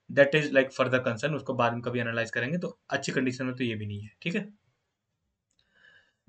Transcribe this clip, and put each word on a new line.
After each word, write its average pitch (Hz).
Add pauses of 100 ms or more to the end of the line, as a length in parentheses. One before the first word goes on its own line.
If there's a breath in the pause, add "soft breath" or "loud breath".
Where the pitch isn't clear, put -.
(120)
that 139
is, 151
like, 131 (100)
further 127
concern, 127
उसको 131
बाद 120
में 120
कभी 120
analyze 117
करेंगे। 127
तो 175 (100)
अच्छी 139
कंडीशन 131
में 127
तो 127
ये 117
भी 107
नहीं 101
है, 107 (100)
ठीक 175
है। 208 (1800 soft breath)